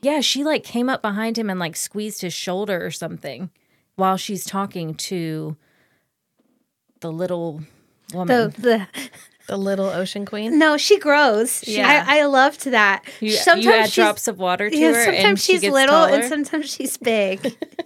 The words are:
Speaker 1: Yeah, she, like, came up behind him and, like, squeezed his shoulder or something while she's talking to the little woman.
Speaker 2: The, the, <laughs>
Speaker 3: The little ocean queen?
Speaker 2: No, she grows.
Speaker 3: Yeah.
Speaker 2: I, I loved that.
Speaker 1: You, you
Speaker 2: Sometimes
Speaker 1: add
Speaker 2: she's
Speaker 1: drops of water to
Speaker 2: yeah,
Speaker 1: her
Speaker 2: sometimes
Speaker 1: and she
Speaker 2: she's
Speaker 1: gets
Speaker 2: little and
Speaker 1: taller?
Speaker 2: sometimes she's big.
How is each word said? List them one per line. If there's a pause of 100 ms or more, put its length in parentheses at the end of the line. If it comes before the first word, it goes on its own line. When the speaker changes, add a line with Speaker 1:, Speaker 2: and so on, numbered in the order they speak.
Speaker 1:
Yeah,
she,
like,
came
up
behind
him
and,
like,
squeezed
his
shoulder
or
something (460)
while
she's
talking
to (1400)
the
little (500)
woman.
Speaker 2:
The,
the, (280)
<laughs> (180)
Speaker 3:
The
little
ocean
queen?
Speaker 2:
No,
she
grows.
Speaker 3:
Yeah.
Speaker 2:
I,
I
loved
that. (180)
Speaker 1:
You,
you
Speaker 2:
Sometimes
Speaker 1:
add
Speaker 2:
she's
Speaker 1:
drops
of
water
to
Speaker 2:
yeah,
Speaker 1:
her
Speaker 2:
sometimes
Speaker 1:
and
she
Speaker 2:
she's
Speaker 1:
gets
Speaker 2:
little
and
Speaker 1:
taller?
Speaker 2:
sometimes
she's
big. (300)